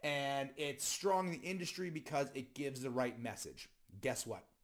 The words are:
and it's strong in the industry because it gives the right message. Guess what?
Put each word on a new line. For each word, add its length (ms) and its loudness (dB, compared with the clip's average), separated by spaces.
and 540 2
it's 260 -2
strong 440 4
in 120 0
the 80 -8
industry 440 -2
because 420 0
it 220 -6
gives 260 -2
the 80 0
right 320 2
message. 480 -6
Guess 240 2
what? 180 -6